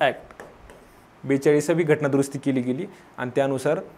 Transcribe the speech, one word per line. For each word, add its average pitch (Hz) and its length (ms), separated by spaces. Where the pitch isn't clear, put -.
ॲक्ट, 131 180
बेचाळीसावी 147 600
घटनादुरुस्ती 139 560
केली 131 220
गेली 127 240
आणि 123 180
त्यानुसार 139 440